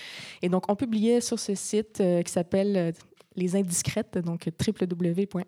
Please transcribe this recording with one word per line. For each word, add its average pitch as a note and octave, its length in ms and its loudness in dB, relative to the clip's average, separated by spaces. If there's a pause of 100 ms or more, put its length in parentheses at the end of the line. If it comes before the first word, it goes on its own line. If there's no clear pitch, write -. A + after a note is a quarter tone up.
(420)
Et F3 80 0
donc, F#3 180 2
on G#3 80 2
publiait A3+ 460 2
sur A#3+ 160 -4
ce - 160 -4
site, - 480 -2
euh, F3 220 4
qui - 80 -6
s'appelle, G3 440 2
euh, E3+ 160 2 (440)
Les F3+ 200 0
Indiscrètes, F#3+ 640 -2
donc E3+ 260 -4
w F#3 400 -2
w F3 240 0
w F#3 160 2
point F3+ 220 -4